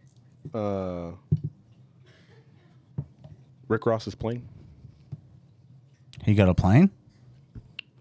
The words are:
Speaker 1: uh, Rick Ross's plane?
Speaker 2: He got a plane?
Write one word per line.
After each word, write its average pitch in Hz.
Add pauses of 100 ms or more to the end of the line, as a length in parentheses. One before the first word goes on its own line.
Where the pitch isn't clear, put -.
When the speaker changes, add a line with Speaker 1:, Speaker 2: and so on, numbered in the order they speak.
(540)
Speaker 1:
uh, 92 (2500)
Rick 110
Ross's 110
plane? 120 (1800)
Speaker 2:
He 107
got 98
a 90
plane? 135 (1120)